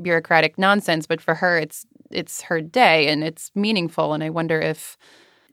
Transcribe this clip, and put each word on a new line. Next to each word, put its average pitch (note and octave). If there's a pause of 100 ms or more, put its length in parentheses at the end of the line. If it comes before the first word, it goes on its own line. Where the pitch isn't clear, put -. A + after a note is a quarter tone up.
bureaucratic E3
nonsense, F#3+
but E3
for -
her, F3
it's, D#3 (260)
it's -
her E3
day D#3+
and D3+
it's -
meaningful. E3+
And D3+
I D#3
wonder E3
if, D#3 (560)